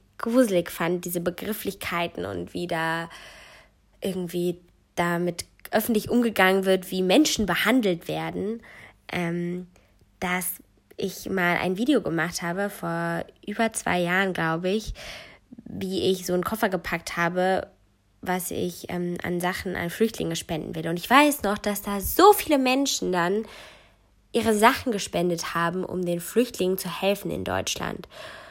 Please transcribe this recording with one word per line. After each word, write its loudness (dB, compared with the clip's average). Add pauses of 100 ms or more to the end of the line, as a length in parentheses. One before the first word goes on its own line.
(200)
gruselig 4
fand, -2
diese -4
Begrifflichkeiten -4
und -8
wie -4
da -2 (880)
irgendwie -2 (360)
damit 0 (260)
öffentlich 2
umgegangen 4
wird, 2
wie 0
Menschen 4
behandelt 2
werden, -4 (500)
ähm, -4 (520)
dass -2 (500)
ich -6
mal 2
ein 0
Video 4
gemacht -2
habe, -4
vor -4 (200)
über -2
zwei -2
Jahren, 2
glaub 0
ich, -2 (720)
wie -2
ich -2
so -2
einen 0
Koffer 0
gepackt -4
habe, 2 (540)
was -4
ich, -4
ähm, -4
an -2
Sachen -4
an -4
Flüchtlinge 0
spenden -6
will. -4
Und -2
ich -8
weiß 6
noch, 0
dass -4
da -4
so 8
viele 4
Menschen 0
dann 0 (840)
ihre 2
Sachen 4
gespendet -2
haben, 0
um -4
den -2
Flüchtlingen 0
zu -8
helfen -2
in -4
Deutschland. -4 (440)